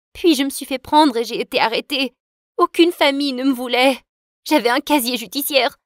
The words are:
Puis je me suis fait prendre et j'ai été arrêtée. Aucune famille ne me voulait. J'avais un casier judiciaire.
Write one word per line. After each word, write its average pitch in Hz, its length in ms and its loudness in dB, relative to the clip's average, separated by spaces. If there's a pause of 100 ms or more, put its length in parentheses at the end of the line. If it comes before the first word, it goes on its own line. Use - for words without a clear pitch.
(140)
Puis 330 220 2
je 269 80 0
me 277 60 -2
suis - 160 -10
fait 262 140 -6
prendre 302 380 2
et 233 60 -2
j'ai 214 160 -6
été 240 200 -4
arrêtée. 262 540 -2 (440)
Aucune 330 340 2
famille 277 420 0
ne 247 100 -6
me 277 100 2
voulait. 247 460 0 (460)
J'avais 240 240 0
un 254 100 0
casier 262 380 -2
judiciaire. 277 680 -2